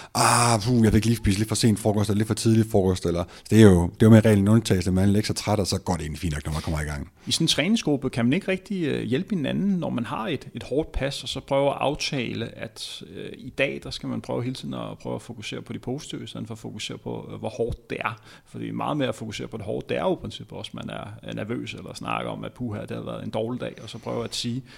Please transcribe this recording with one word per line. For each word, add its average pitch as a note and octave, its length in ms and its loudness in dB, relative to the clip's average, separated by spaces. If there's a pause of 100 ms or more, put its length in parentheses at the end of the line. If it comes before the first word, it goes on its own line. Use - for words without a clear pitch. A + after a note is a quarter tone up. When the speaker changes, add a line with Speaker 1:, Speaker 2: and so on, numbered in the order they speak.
(160)
Speaker 1:
"Ah, A#2 460 4
puh, A#2 220 4
jeg G#2 80 6
fik G#2+ 140 4
lige A#2 120 2
spist G2 200 2
lidt G#2+ 120 0
for G#2+ 60 0
sent G#2+ 240 4
frokost, G#2 300 2
eller G2+ 80 0
lidt G#2+ 100 0
for A2 60 -2
tidlig A2+ 380 4
frokost," F#2 340 4
eller, E2+ 180 0 (140)
så - 120 -20
det G#2+ 100 6
er A2 40 12
jo, F#2 200 12
det F2 60 0 (140)
er - 20 8
jo A2 40 10
med A2+ 160 12
reglen G2+ 220 6
undtagelse, G2+ 440 4
man F#2 120 4
er G2+ 40 6
lidt G2+ 100 4
ekstra G#2+ 160 -2
træt, G#2 260 0
og F2+ 80 0
så G2 120 -2
går F#2 140 -2
det D#2+ 80 -2
egentlig D#2 180 -6
fint D#2 140 -2
nok, D2+ 120 -6
når D2+ 80 -4
man D#2 80 -2
kommer D#2 180 -2
i D2+ 40 -2
gang. D2 240 -6 (200)
Speaker 2:
I A#2+ 40 -4
sådan - 140 0
en - 20 2
træningsgruppe D#3+ 640 0
kan A#3 160 0
man B2 80 4
ikke F#3+ 140 0
rigtig, F#3+ 360 -4
øh, B2 200 -2
hjælpe D3 320 -2
hinanden, D3 340 -2 (100)
når C#3 100 -4
man B2 160 -4
har G#3 220 -6
et, D3 260 -6
et A#2 100 -12
hårdt D3+ 280 -4
pas, C#3 320 -6
og B2 60 -6
så C3+ 100 -6
prøve C#3 300 0
at - 100 -2
aftale, A#2+ 760 -4
at, - 460 -14 (120)
øh, G2 220 -12
i - 120 -14
dag, C#3 340 -2
der C3 80 -12
skal - 180 -10
man A2+ 120 -6
prøve B2+ 220 -4
hele B2+ 120 -6
tiden - 180 -10
at A2 280 -10
prøve B2 140 -8
at A#2 60 -10
fokusere A2+ 400 -12
på A2+ 120 -12
det A2 80 -10
positive, C#3 420 -10
i A2+ 40 -14
stedet A#2 200 -10
for A2+ 60 -12
at A2 60 -12
fokusere A2+ 380 -10
på, A#2 360 -10
øh, G#2+ 60 -12
hvor G#2+ 100 -8
hårdt - 400 -6
det B2 100 -6
er. G#2+ 200 -6 (260)
Fordi A2+ 260 -10
meget A2+ 260 -4
mere C3+ 100 -2
at A#2 80 -6
fokusere A2+ 320 -10
på A2+ 100 -12
det G#2 80 -12
hårde, B2 240 -6
det B2 80 -2
er C3+ 60 -2
jo F#3 100 0
i - 80 -2
princippet G#2+ 360 -14
også, F#2+ 160 -12
man - 160 -10
er, G#2 240 -10 (100)
er - 100 -10
nervøs, A2+ 400 -8
eller F#2 200 -14
snakker - 380 -6
om, G#2+ 120 -10
at A2 100 -10
puha, A2 280 -8
det A2+ 100 -12
har A2+ 120 -8
været A2 200 -10
en A2 60 -8
dårlig A2+ 320 -4
dag, A#2+ 120 -8 (100)
og A2 60 -16
så - 80 -14
prøve A#2+ 260 -6
at A2 120 -10
sige, A#2+ 280 -6 (140)